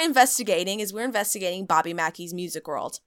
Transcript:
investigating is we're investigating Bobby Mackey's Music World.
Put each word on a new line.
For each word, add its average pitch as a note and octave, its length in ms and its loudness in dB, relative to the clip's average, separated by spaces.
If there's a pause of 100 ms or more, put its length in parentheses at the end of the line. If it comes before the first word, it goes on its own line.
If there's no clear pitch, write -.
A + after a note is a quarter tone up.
investigating G#3+ 800 4
is G3+ 120 -6
we're A3 120 -4
investigating G3 600 -2
Bobby E3 280 2
Mackey's E3+ 400 -4
Music F3 340 -8
World. - 400 -6